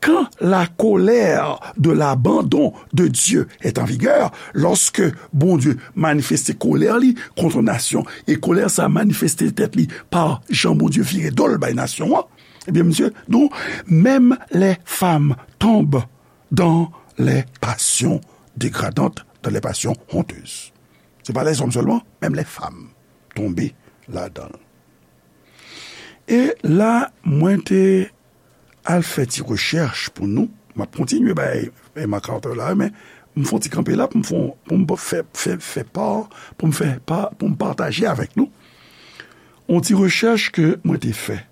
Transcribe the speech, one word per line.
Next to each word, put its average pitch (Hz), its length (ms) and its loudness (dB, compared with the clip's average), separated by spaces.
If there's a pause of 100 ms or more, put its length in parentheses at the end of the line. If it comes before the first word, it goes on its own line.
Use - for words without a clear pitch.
quand 320 280 2 (120)
la 180 260 2
colère 190 920 2 (180)
de 165 120 4
l'abandon 147 840 2 (180)
de - 160 4
Dieu - 400 0 (140)
est - 160 -2
en 120 60 -2
vigueur, - 480 2 (200)
lorsque - 500 0 (300)
bon 165 240 4
Dieu 131 220 2 (160)
manifeste 147 640 0
colère 156 400 2
li 247 160 4 (220)
contre 156 260 0
nation, 120 420 -2 (220)
et 147 100 2
colère 180 340 0
ça - 180 0
manifeste - 680 0
tête - 220 -2
li 165 120 2 (220)
par 160 400 0
Jean - 240 0
bon 151 140 2
Dieu - 140 0
viré 160 280 -2
dol - 280 0
bay 120 160 -2
nation, 151 440 -2
hein, - 60 -4 (420)
eh 185 60 -4
bien 165 120 4
monsieur, 170 300 2 (140)
donc 277 240 4 (340)
même 247 500 6 (160)
les 190 320 4
femmes 151 500 2 (240)
tombent 170 460 2 (460)
dans 165 400 2 (260)
les 131 280 2 (160)
passions - 600 -2 (360)
dégradantes, - 680 -4 (180)
dans 117 80 -2
les 101 100 -2
passions - 360 -4 (160)
honteuses. - 600 -8 (500)
C'est - 100 -8
pas 131 120 -2
les 151 180 0
hommes 123 100 -2
seulement, - 300 0 (180)
même - 140 -2
les 151 100 -4
femmes - 440 -14 (460)
tombées 101 400 -4 (340)
là-dedans. - 400 -12 (1800)
E 254 320 2
la, 220 480 2 (160)
mwen 170 400 2
te 190 160 2 (1080)
al 170 180 2
fè - 260 -2
ti - 160 -6
rechèch 127 680 -4
pou 101 120 -4
nou. 208 220 0 (260)
M 101 80 -6
ap - 100 -16
kontinye 131 420 0
bay, - 340 -4 (260)
bay 151 140 -6
MacArthur - 480 -6
la, 139 180 -4
men 208 160 0 (460)
m 139 100 0
fò 214 140 -2
ti - 100 -8
kanpe - 240 -2
la - 160 -2
pou - 80 0
m - 80 -4
fò, - 140 -2 (260)
pou 165 80 0
m 190 80 2 (160)
fè, 170 220 -4 (100)
fè, 180 240 -6
fè 147 320 -10
pa, 214 380 -4 (340)
pou 165 80 0
m 147 80 0
fè 156 140 -2 (180)
pa, 170 240 -4
pou - 160 -4
m - 100 -2
pataje - 520 -4
avèk - 260 -6
nou. 269 160 0 (1200)
On 170 120 4
ti 208 120 2
rechèch 208 560 2
ke 160 220 2 (100)
mwen 151 160 0
te 117 160 -4
fè. 104 220 -8 (140)